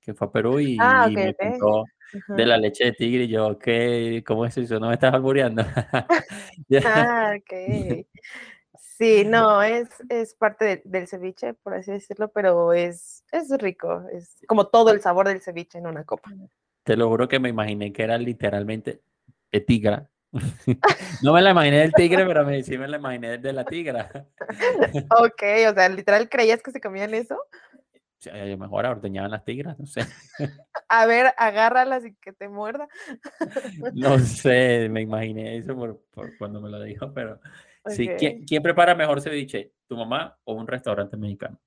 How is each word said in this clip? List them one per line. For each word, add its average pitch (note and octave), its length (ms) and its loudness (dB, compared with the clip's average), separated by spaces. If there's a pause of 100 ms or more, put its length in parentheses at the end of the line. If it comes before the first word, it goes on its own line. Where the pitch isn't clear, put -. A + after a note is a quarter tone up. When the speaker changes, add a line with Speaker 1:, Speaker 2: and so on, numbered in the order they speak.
Speaker 1:
que G#2+ 120 -12
fue G2+ 140 -4
a - 40 -14
Perú A#2+ 300 0
y, C3 160 0
Speaker 2:
Ah, B3 300 6
Speaker 1:
y G#3 100 0
Speaker 2:
ok, - 0 -
Speaker 1:
me F#3+ 160 -2
Speaker 2:
ok. - 80 -8
Speaker 1:
contó G#3 440 0 (480)
de A2+ 120 2
Speaker 2:
Ajá. - 20 4
Speaker 1:
la A#2 100 6
leche G#2+ 280 0
de A#2+ 80 2
tigre, A#2+ 320 -2
y A2+ 40 -6
yo: G#2+ 300 -2
"¿Qué? A#2 680 -2
¿Cómo A2+ 180 -2
es A#2 120 -6
eso? A2+ 220 -4
¿No A2+ 100 -4
me A#2 60 2
estás C3 180 2
albureando?". C3 500 0
<laughs> - 1040 -4
Ya. C3+ 120 6
<laughs> - 20 -4
Speaker 2:
<laughs> - 20 -4
Ah, A3+ 520 2
ok. - 680 -6 (760)
Sí, A3 460 4
no, G#3+ 380 4
es, A#3 260 0 (200)
es A#3 260 -4
parte G#3+ 300 0
del, F#3+ 200 -2
del F#3 220 -6
ceviche, F#3+ 480 -10
por G3 180 -12
así F#3+ 180 -10
decirlo, G#3 420 -8
pero F3 400 2
es, F3 580 -4
es D#4 180 -4 (100)
rico, F3 520 -6
es F3 240 -14 (120)
como G3+ 200 4
todo A3+ 240 8
el G#3 100 4
sabor F#3+ 260 2
del F#3+ 140 -2
ceviche E3+ 360 -12
en E3+ 100 -10
una D#3 180 -10
copa. - 260 -10 (520)
Speaker 1:
Te A2 140 2
lo A#2 120 2
juro A#2 180 2
que C3+ 120 0
me B2+ 100 -2
imaginé G#2 440 -6
que A#2 100 -4
era A2+ 140 -2
literalmente A2 840 -6 (500)
de G#2 100 0
tigra. G#2+ 480 0 (240)
<laughs> - 880 -2
No C#3+ 120 4
me F3 80 8
la G3 100 8
imaginé D3 280 6
del D#3+ 160 4
tigre, F#3 300 6
Speaker 2:
<laughs> - 20 -2
Speaker 1:
pero D3+ 180 2
me, C#3 180 -2
sí C3 140 -8
me C3+ 100 -8
la D3 100 -8
imaginé A#2+ 400 -8
de C3+ 160 -6
la C3+ 140 -6
tigra. D#3 420 -8 (300)
<laughs> - 80 -
Speaker 2:
<laughs> B3 640 -2
Ok, A#3 340 4 (260)
o G#3 40 0
sea, F#3 160 4
¿literal G3+ 400 2
creías A#3 320 2
que C4+ 100 -14
se C4 100 -12
comían G3+ 320 -8
eso? A#3 240 -6 (840)
Speaker 1:
Sí, - 100 -18
a G2+ 160 -12
lo G2 120 -8
mejor G2+ 280 -4
ordeñaban G2+ 460 -6
las G#2+ 140 -10
tigras, C#3+ 340 -10
no C#3+ 60 -14
sé. - 160 -8 (380)
<laughs> - 0 -
Speaker 2:
<laughs> - 300 -10 (200)
A A3+ 160 6
ver, B3 320 4
agárralas A#3 680 0
y G3+ 100 -20
que G3 180 -20
te G3+ 160 -16
muerda. A3 440 -10
<laughs> - 1000 -12
Speaker 1:
No C3+ 260 4
sé, B2 680 2
me A2 120 -4
imaginé A2 560 -6
eso C3 180 -10
por, A#2 260 -10 (100)
por G#2+ 260 -16
cuando G#2 240 -14
me G#2 80 -14
lo G#2 120 -14
dijo, G#2+ 320 -14
pero A2+ 260 -12 (460)
sí, F3 320 -6
¿quién, D3+ 180 0
Speaker 2:
Ok. D#3 100 -18
Speaker 1:
quién D3+ 180 -2
prepara F3 320 4
mejor D3+ 260 0
ceviche? C#3 520 -8 (140)
¿Tu A#2+ 100 -10
mamá A#2+ 460 -8
o A2 100 -10
un A2+ 140 -10
restaurante G#2+ 500 -6
mexicano? G#2 500 -12